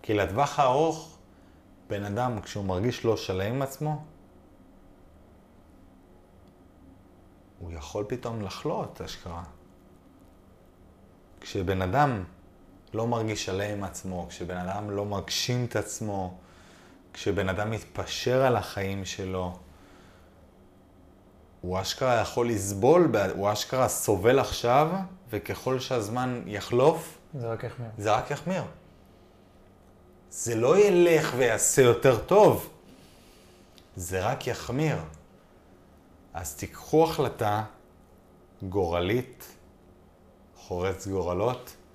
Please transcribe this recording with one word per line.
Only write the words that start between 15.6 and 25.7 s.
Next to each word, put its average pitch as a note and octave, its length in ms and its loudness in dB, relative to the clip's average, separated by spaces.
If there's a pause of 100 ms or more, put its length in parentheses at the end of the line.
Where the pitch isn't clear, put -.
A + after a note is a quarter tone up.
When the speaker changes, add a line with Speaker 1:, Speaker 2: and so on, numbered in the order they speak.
Speaker 1:
את A#2 100 -8
עצמו, G2 640 -6 (760)
כשבן F#2+ 360 -2
אדם G#2 220 -2
מתפשר A2 680 -2
על B2+ 140 4
החיים G2 500 -4
שלו, F#2 520 -6 (2000)
הוא F#2 200 -2
אשכרה A#2+ 400 0
יכול A#2+ 280 0
לסבול, A2+ 640 4
ב-, A2 40 0
הוא G2 360 2
אשכרה B2 360 0
סובל A2 520 4
עכשיו, C3 520 2 (380)
וככל A2 500 -4